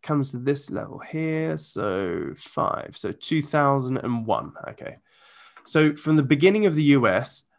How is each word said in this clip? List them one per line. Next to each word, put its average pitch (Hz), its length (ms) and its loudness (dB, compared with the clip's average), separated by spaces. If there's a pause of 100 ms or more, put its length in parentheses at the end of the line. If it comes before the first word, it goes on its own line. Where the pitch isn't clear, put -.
comes 143 300 -2
to 123 60 -8
this 139 340 -4
level - 260 -8
here. 160 580 -4
So 92 800 -4
five, - 600 -4
so - 160 -6
two 156 300 -2
thousand 139 560 0
and 117 280 -4
one. - 280 -2 (160)
Okay, - 260 -14 (680)
so 156 300 4
from 156 220 2
the 151 80 6
beginning 185 420 4
of 170 80 2
the 156 100 2
U 139 220 6
S 101 380 0 (140)